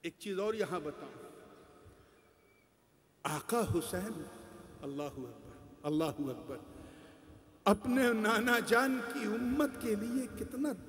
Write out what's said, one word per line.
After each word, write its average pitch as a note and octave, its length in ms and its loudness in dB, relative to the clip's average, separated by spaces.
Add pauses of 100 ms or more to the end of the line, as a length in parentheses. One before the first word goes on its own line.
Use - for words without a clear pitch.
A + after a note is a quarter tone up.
एक E3+ 180 -6
चीज G3 160 -2
और G#3+ 180 0
यहां F3+ 240 0
बताऊं, - 380 -8 (2000)
आका D#3 460 0
हुसैन, F3+ 440 0 (680)
अल्लाहू C#3+ 400 -6
अकबर, - 340 -14 (280)
अल्लाहू D3+ 440 0
अकबर, B2+ 320 -8 (1040)
अपने A#3+ 460 6
नाना A3+ 460 4 (120)
जान C4 280 6 (120)
की B3+ 160 -2
उम्मत B3 560 2
के A3+ 140 2
लिए A#3+ 300 -2 (120)
कितना C4+ 340 -2 (160)